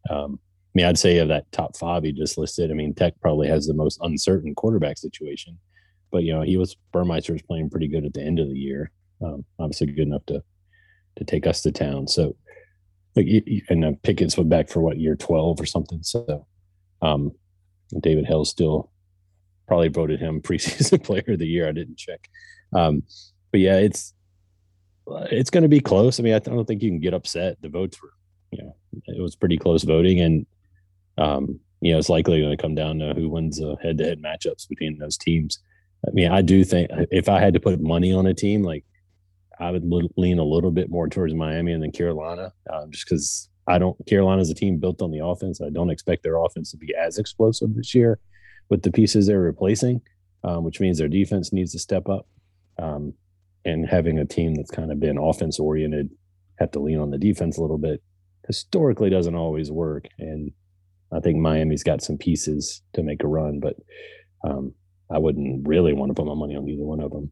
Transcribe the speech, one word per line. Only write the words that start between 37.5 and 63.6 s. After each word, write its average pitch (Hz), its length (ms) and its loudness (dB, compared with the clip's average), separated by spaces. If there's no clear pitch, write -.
to 87 60 2
put 90 200 2
money 85 340 2
on 95 140 4
a 92 60 4
team, 104 300 0
like, 80 200 -4
I 87 120 -4
would 90 200 -2
l-, 85 260 2
lean 90 220 2
a 80 40 2
little 82 280 2
bit 87 180 0
more 85 180 -2
towards 80 260 0
Miami 80 380 -2
and 82 120 -2
then 78 80 -4
Carolina, 85 600 -4
um, 78 180 -10
just - 160 -14
'cause - 420 -4
I 90 100 4
don't, 90 180 0
Carolina's 95 420 4
a - 60 -6
team 92 240 -2
built 87 220 -2
on 85 100 -4
the 76 140 -6
offense. 87 360 -6
I 73 80 -8
don't 85 200 -2
expect 82 340 -2
their 82 140 0
offense 82 340 -2
to - 60 -18
be 78 180 -8
as 82 220 -4
explosive 110 580 0
this 120 200 -2
year 117 240 4
with 98 120 2
the 92 100 0
pieces 104 360 4
they're 101 140 4
replacing, 107 600 0
um, 85 200 -2
which 80 160 -6
means 92 180 2
their 78 100 0
defense 92 460 0
needs 92 180 -2
to 87 80 -10
step - 300 -4
up. 98 180 -4
Um, 73 340 -6
and 82 240 -2
having 82 320 2
a 73 60 0
team 82 280 0
that's 73 160 -6
kind 80 220 -8
of 73 80 -4
been 73 180 0
offense 78 420 -2
oriented, 76 520 -2
have 78 120 -2
to 71 80 -4
lean 76 200 -2
on 76 100 -2
the 69 80 -4
defense 87 400 0
a 82 40 -2
little 78 180 -2
bit, 76 240 -4
historically 135 640 0
doesn't 85 240 2
always 78 380 -4
work. 78 340 -4
And 76 320 -10
I 82 80 -4
think 82 200 2
Miami's 78 420 0
got - 220 -2
some 73 160 -6
pieces 78 640 -4
to 90 80 -4
make 73 220 -4
a 76 40 0
run, 76 320 -2
but, - 180 -4